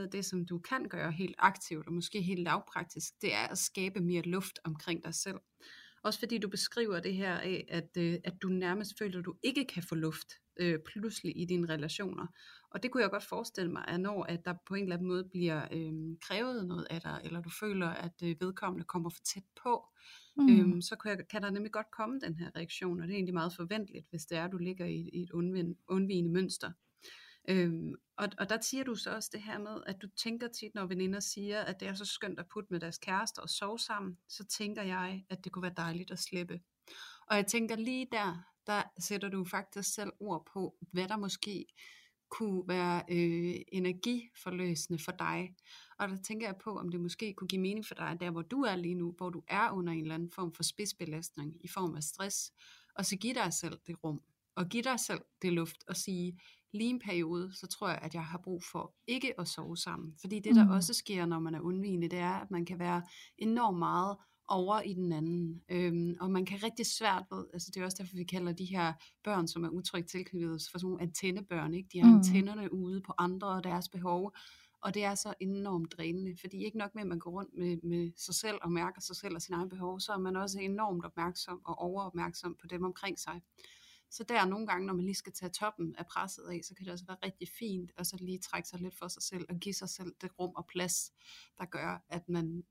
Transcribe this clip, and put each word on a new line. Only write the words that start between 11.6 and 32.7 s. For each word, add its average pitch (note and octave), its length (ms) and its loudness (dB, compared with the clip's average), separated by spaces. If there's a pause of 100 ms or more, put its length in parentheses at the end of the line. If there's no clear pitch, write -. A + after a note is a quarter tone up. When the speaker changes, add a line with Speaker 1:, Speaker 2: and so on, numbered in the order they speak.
Speaker 1:
relationer. D#3+ 580 -2 (440)
Og G3 120 -6
det B3 80 0
kunne B3+ 120 4
jeg G3 80 4
godt G3+ 140 -2
forestille F3+ 480 -4
mig, - 160 -4
at F3 120 0
når G3 240 0
at E3+ 200 -4
der F3 100 -4 (140)
på F#3+ 60 -4
en G3 80 -2
eller F3+ 140 0
anden F3+ 120 0
måde F3+ 220 0
bliver, E3 420 0
øhm, D#3+ 500 -4
krævet A3+ 440 -2
noget F3 240 -2
af E3 100 -4
dig, D#3 240 -6
eller E3+ 180 -6
du E3+ 80 -10 (100)
føler, G3 280 0
at, - 240 -4 (120)
øh, E3+ 160 0
vedkommende F#3 460 -2
kommer E3+ 240 -2
for - 100 -10 (140)
tæt G3 80 -12 (200)
på, A#3+ 220 2 (520)
Speaker 2:
Mm. C#4+ 120 10
Speaker 1:
øhm, F3+ 340 12
så G#3+ 140 -4
kan G#3+ 140 -4
jeg, E3 180 -4
kan G#3+ 140 -2
der G3+ 80 0
nemlig G#3 220 -2
godt G#3+ 180 -2
komme A#3+ 300 -4
den F3 160 -2
her E3+ 200 -6
reaktion, F3 440 -4
og E3+ 60 -4
det F3+ 60 -2
er G#3 40 -2
egentlig F#3 180 0
meget E3+ 220 0
forventeligt, G3 540 -4
hvis D#3+ 160 -6
det E3+ 120 -2
er, E3 100 0
du F#3+ 100 -4
ligger F3+ 280 -2
i, E3 260 -4
i F3+ 100 -2
et F3 80 -10
undvind-, F3 460 0 (120)
undvigende F#3 420 4
mønster. F3+ 420 0 (760)
Øhm, E3+ 440 4 (240)
og, F3+ 120 0 (100)
og F#3+ 100 0
der A3 120 2
siger C4 240 0
du B3 100 -2
så - 200 -4
også G#3+ 180 -4
det G#3+ 100 -6
her G#3 160 -8
med, G#3+ 180 -6 (100)
at F#3+ 160 -6
du G3+ 40 -10 (100)
tænker A#3 320 -2
tit, A3 260 -10
når G3 120 0
veninder F#3+ 340 2
siger, G3+ 400 -2
at F#3 200 -2
det F#3+ 80 -4
er G3 60 -2
så G3+ 100 -6
skønt G3 360 -4
at F3 120 -8
putte G#3 180 -6